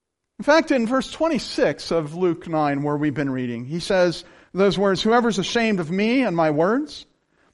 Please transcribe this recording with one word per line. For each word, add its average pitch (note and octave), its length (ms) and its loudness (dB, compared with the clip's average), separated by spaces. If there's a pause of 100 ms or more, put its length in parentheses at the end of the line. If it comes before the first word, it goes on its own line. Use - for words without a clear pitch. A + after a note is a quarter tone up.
(380)
In G#3 60 -12
fact, D#4+ 260 4
in A#3+ 160 2
verse C4 240 -2
twenty-six C#4 800 -2
of D#3+ 240 -2
Luke E3+ 340 -2
nine, D3 340 0
where D3 140 -2
we've D3 180 -2
been C#3 160 -2
reading, B2 340 -6
he D#3+ 160 -8
says F3+ 440 0 (280)
those F#3 260 2
words, G3 240 2
"Whoever's A3+ 360 2
ashamed A3 420 0
of D#3 100 -6
me A3 320 2
and F#3 140 -2
my D#3+ 140 2
words, G3 560 0 (480)